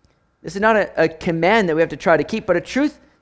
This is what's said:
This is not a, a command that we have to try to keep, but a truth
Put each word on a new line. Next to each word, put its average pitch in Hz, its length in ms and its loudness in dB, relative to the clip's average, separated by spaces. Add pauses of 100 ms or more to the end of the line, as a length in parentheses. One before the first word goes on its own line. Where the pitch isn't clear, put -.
(440)
This 165 120 -12
is 196 60 -4
not 220 140 4
a, 185 280 0
a 160 40 2
command 175 640 0
that 156 60 0
we 165 60 2
have 160 80 0
to 151 80 -12
try 165 200 2
to 147 80 0
keep, 220 200 -8
but 175 120 0
a 170 40 -2
truth 269 380 -2 (220)